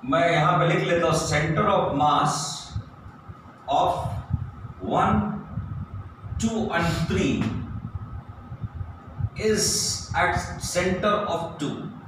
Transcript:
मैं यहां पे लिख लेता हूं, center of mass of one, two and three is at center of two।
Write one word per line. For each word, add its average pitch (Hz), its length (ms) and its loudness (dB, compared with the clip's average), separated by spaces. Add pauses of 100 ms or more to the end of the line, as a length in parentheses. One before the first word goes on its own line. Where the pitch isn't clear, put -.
मैं 165 260 4
यहां 156 280 6
पे 170 100 4
लिख - 200 4
लेता 165 180 4
हूं, 156 100 4
center 156 560 2
of 180 100 4 (160)
mass - 340 4 (1400)
of - 180 4 (1000)
one, - 260 4 (1200)
two 220 180 0 (160)
and 170 100 2 (220)
three - 340 2 (2000)
is 208 180 4 (540)
at 180 120 2 (260)
center 190 540 2 (220)
of - 80 -2 (160)
two। 143 160 -2 (320)